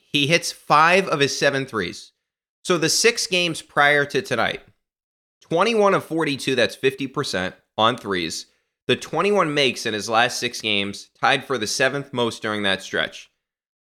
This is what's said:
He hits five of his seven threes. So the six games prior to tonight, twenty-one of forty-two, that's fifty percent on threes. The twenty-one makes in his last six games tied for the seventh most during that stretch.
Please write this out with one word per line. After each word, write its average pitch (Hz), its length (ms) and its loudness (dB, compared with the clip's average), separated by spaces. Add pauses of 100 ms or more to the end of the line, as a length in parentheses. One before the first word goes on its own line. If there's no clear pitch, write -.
(120)
He 143 160 2
hits 170 240 0
five 170 560 4
of 160 100 0
his 139 180 0
seven 135 300 0
threes. 92 460 -6 (500)
So 180 160 0
the 156 100 0
six - 380 2
games 175 360 -2
prior 143 420 2
to 139 180 -2
tonight, 104 380 -2 (800)
twenty-one 202 520 2
of 165 120 0
forty-two, 147 500 -2
that's 117 220 2
fifty 131 320 -2
percent 92 480 -4 (200)
on 113 200 4
threes. 92 500 -4 (400)
The 127 80 2
twenty-one 170 580 0
makes 139 340 -2
in 113 60 -2
his 104 160 -6
last 117 300 2
six 120 220 -6
games 101 480 -4 (120)
tied 135 240 2
for 131 140 -4
the 107 80 -4
seventh 135 460 -2
most 120 300 -2
during 107 200 -4
that 95 180 0
stretch. - 480 -6 (540)